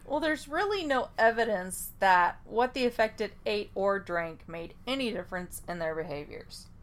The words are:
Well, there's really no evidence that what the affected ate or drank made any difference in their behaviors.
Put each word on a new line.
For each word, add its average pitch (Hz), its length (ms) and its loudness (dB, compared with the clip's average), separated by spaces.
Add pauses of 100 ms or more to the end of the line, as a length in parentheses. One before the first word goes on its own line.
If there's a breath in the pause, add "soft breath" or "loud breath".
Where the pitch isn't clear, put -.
Well, 294 120 0
there's 302 280 -2
really 381 380 0
no 269 320 0
evidence 214 800 2
that 180 480 6
what 247 300 0
the 262 100 2
affected 220 460 0 (120)
ate 208 300 -2
or 196 240 2
drank 170 500 -6
made 165 280 -10 (100)
any 254 260 -2
difference 180 560 -8
in 175 120 -6
their 160 160 -2
behaviors. 147 720 -10 (160)